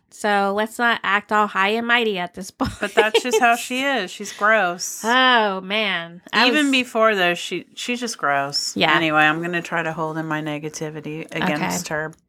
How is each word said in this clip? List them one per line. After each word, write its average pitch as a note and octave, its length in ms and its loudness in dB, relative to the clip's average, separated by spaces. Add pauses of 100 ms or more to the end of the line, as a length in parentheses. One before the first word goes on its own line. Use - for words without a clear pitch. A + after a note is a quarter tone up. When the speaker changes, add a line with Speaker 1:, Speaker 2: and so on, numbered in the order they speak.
Speaker 1:
So G3+ 460 0
let's A3 240 -4
not A#3 240 2
act G3+ 300 0
all G#3+ 120 4
high G3 240 0
and A#3 160 -2
mighty A#3 320 2
at F3+ 160 -6
this F#3 180 -12
<laughs> - 60 -20
point." - 140 -2 (100)
Speaker 2:
But G3+ 140 -4
that's A3 260 4
just A#3+ 180 0
how A#3 180 6
she B3+ 260 -4
is. B3+ 260 -2
She's - 240 -12
gross. G3+ 680 0
Speaker 1:
Oh, A3+ 580 4
man. F#3 600 -4 (100)
I A3+ 140 4
Speaker 2:
Even D4 200 2
Speaker 1:
was C4+ 40 2
Speaker 2:
before, A#3+ 420 2
though, F3 220 2
she, - 400 -8
she's B3 240 -4
just A#3 180 -6
gross. C#3+ 580 -2
Speaker 1:
Yeah. D#3+ 200 4
Speaker 2:
Anyway, D#3 260 2
I'm D3+ 220 4
gonna E3+ 180 -4
try E3+ 220 -4
to D#3+ 100 -4
hold D#3 240 -4
in D#3+ 80 -6
my D#3 160 -4
negativity D3+ 920 -8
against F3 540 -4
Speaker 1:
Okay. E3 80 -6
Speaker 2:
her, D#3 200 -4 (140)